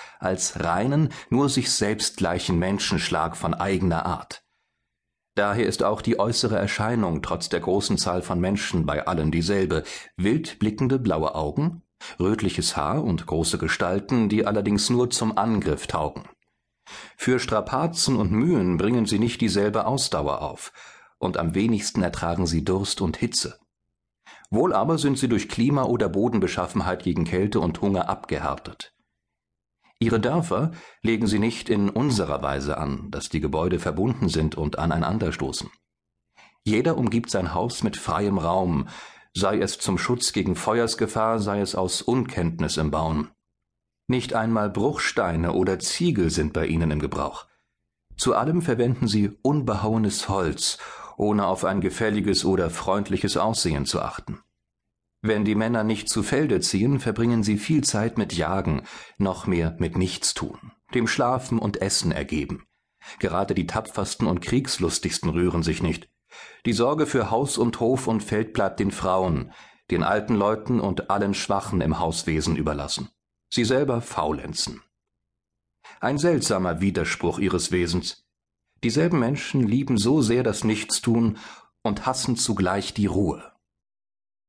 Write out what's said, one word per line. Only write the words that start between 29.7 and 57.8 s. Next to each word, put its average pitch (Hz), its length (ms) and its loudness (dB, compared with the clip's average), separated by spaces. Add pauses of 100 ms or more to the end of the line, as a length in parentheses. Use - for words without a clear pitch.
Ihre 113 220 4
Dörfer 151 500 2 (320)
legen 113 240 2
sie 101 140 2
nicht 113 300 -2
in 101 200 2
unserer 101 500 0
Weise 69 380 -2
an, 71 320 -4
dass 69 200 -8
die 78 100 -2
Gebäude 82 400 0
verbunden 92 480 0
sind 80 260 0
und 78 240 -4
aneinanderstoßen. 80 880 -2 (920)
Jeder 127 340 2
umgibt 117 340 0
sein 90 220 0
Haus 104 300 -2
mit - 140 -2
freiem 98 420 0
Raum, 85 480 2 (480)
sei 98 240 2
es - 220 -2
zum 92 180 0
Schutz - 340 -2
gegen 95 220 0
Feuersgefahr, 110 840 0
sei 101 220 0
es 95 120 -4
aus 92 260 0
Unkenntnis 85 760 0
im 78 160 0
Bauen. 78 400 -2 (760)
Nicht 127 260 0
einmal 110 360 2
Bruchsteine 92 840 0
oder 92 280 2
Ziegel 113 500 2
sind 76 220 0
bei 80 160 0
ihnen 80 240 0
im 76 80 0
Gebrauch. 73 460 -6 (720)
Zu - 200 2
allem 156 260 2
verwenden 123 460 2
sie 104 340 2
unbehauenes 110 840 0
Holz, 90 500 0 (380)
ohne 104 280 2
auf 92 200 0
ein 95 160 0
gefälliges 98 640 0
oder 90 260 2
freundliches 190 680 0
Aussehen 85 480 0
zu - 160 -2
achten. - 440 -8 (800)
Wenn 107 220 0
die 104 120 2
Männer 113 260 2
nicht 110 260 -2
zu 107 140 -2
Felde 147 380 2
ziehen, 127 400 2
verbringen 117 420 0
sie 104 160 2
viel 156 240 2